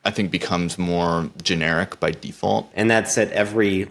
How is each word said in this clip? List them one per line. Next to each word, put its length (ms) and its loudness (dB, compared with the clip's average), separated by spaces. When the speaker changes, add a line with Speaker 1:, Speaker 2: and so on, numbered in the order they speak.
Speaker 1:
I 60 0
think, 220 -2
becomes 440 -2
more 540 0
generic 580 -2
by 100 2
default. 640 -4
Speaker 2:
And 160 2
that's 280 2
at 120 2
every 600 2